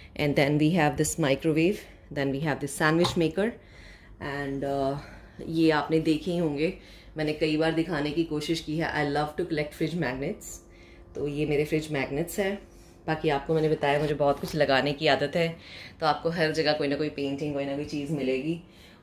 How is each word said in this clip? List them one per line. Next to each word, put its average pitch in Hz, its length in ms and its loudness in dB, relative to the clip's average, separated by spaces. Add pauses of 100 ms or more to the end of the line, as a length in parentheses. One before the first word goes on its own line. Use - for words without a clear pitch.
(200)
And 143 140 2
then 147 240 4
we 151 140 4
have 147 280 4
this 151 200 0
microwave, 160 560 2 (380)
then 139 180 0
we 139 120 -4
have 143 200 0
this 143 160 -6
sandwich 165 380 4
maker, 170 300 2 (760)
and, 139 400 -6
uh, 139 320 0 (500)
ये 160 240 4
आपने 156 300 2
देखे 156 300 0
ही 175 80 -2
होंगे, 160 360 0 (420)
मैंने 151 160 -2
कई 151 240 0
बार 160 160 2
दिखाने 160 380 0
की 165 140 0
कोशिश 156 360 -4
की 156 180 -4
है। 160 140 0
I 147 240 0
love 147 240 -2
to 170 100 -4
collect 151 280 -4
fridge 160 240 -2
magnets, 135 440 -4 (680)
तो 143 140 -4
ये 147 180 -2
मेरे 147 180 2
fridge 156 280 -2
magnets 143 460 -2
हैं। 202 200 0 (480)
बाकी 156 220 0
आपको 147 260 0
मैंने 156 140 4
बताया 147 300 2
मुझे 151 160 0
बहुत 143 260 2
कुछ - 140 -8
लगाने 139 380 4
की 156 140 -2
आदत 143 300 4
है, 165 200 0 (440)
तो 160 60 0
आपको 151 240 2
हर 165 220 0
जगह 151 200 2
कोई 147 160 0
ना 139 80 0
कोई 151 120 0
painting, 143 460 -4
कोई 139 100 -2
ना 139 120 -4
कोई 147 80 -4
चीज़ 147 280 -6
मिलेगी। 139 480 -2 (420)